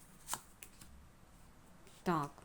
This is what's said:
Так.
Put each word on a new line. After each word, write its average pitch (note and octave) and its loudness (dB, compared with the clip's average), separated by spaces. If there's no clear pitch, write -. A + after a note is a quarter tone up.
Так. D3+ 8